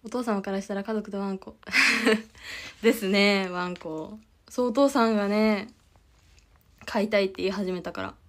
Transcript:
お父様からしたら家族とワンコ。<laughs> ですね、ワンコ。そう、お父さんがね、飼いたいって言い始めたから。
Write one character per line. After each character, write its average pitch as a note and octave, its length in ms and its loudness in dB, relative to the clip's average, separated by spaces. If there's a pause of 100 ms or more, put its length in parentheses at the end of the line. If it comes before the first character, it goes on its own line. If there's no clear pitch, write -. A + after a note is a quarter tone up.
お A3+ 60 -14
父 B3 140 -4
様 G#3 180 0
か G3 100 -6
ら G3 100 -2
し F#3+ 60 -14
た G#3 60 -6
ら G3 100 -4
家 A3 100 -6
族 G#3 160 -4
と G3 100 -6
ワ G3 120 -4
ン F#3+ 60 -6
コ。 - 180 -16 (640)
<laughs> - 640 -16
で A3+ 80 6
す G3+ 160 -2
ね、 G3+ 420 4
ワ F3+ 160 -4
ン F3+ 120 -6
コ。 - 420 -10 (300)
そ B3 160 0
う、 - 20 0
お A#3+ 60 0
父 C#4 160 6
さ B3 180 4
ん A3 80 2
が G3+ 140 2
ね、 G#3+ 400 2 (1160)
飼 - 160 -2
い G#3+ 80 0
た G#3+ 120 2
い G3 60 2
っ - 20 -4
て F#3 140 -8
言 F#3+ 40 0
い G3 40 0
始 F#3+ 200 -4
め F3+ 100 -6
た F3 120 -10
か - 80 -8
ら。 F#2+ 140 -8 (140)